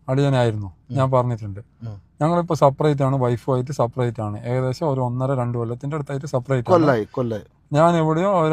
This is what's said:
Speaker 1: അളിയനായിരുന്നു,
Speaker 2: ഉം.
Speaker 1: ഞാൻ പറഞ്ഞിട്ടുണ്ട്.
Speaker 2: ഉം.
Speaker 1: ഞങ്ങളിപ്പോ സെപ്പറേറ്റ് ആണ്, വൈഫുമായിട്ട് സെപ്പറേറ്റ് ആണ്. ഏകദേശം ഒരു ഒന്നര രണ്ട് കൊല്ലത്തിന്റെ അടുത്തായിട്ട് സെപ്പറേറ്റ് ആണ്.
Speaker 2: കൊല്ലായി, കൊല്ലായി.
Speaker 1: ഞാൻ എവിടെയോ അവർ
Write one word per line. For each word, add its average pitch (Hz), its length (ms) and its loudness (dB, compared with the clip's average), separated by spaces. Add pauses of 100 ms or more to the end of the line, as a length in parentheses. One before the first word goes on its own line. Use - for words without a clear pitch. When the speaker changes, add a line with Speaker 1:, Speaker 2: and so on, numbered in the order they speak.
Speaker 1:
അളിയനായിരുന്നു, 127 580 2
Speaker 2:
ഉം. - 300 -10
Speaker 1:
ഞാൻ 131 140 2
പറഞ്ഞിട്ടുണ്ട്. 113 500 -2 (260)
Speaker 2:
ഉം. 104 100 -12 (240)
Speaker 1:
ഞങ്ങളിപ്പോ 170 340 0
സെപ്പറേറ്റ് 143 520 4
ആണ്, 135 180 0
വൈഫുമായിട്ട് 127 480 0
സെപ്പറേറ്റ് 120 540 -2
ആണ്. 104 100 -6 (140)
ഏകദേശം 127 420 -2
ഒരു 131 80 -2
ഒന്നര 127 300 -2 (100)
രണ്ട് 120 180 -4
കൊല്ലത്തിന്റെ 120 380 -6
അടുത്തായിട്ട് 143 380 -8
സെപ്പറേറ്റ് 131 340 -2
ആണ്. 185 60 2
Speaker 2:
കൊല്ലായി, 143 300 4 (120)
കൊല്ലായി. 113 300 -4 (300)
Speaker 1:
ഞാൻ 170 260 6
എവിടെയോ 160 260 2 (100)
അവർ 156 140 2